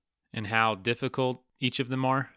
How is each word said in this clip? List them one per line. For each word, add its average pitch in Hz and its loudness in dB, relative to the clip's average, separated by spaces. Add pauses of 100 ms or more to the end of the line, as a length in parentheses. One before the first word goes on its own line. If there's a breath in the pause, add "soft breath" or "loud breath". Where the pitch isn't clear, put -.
(320)
and 110 -6
how 113 4
difficult 127 -2 (180)
each 123 0
of 123 -2
them 131 -2
are? 135 0